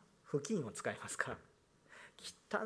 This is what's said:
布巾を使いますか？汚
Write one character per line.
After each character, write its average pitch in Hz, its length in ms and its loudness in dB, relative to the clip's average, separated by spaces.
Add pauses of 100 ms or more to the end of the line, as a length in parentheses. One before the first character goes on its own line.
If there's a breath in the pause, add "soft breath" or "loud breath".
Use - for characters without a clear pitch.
(240)
布 143 180 2
巾 175 240 2
を 104 60 -2
使 - 200 0
い 101 100 -2
ま 107 60 -8
す - 100 -4
か？ 120 200 0 (1160 loud breath)
汚 208 140 4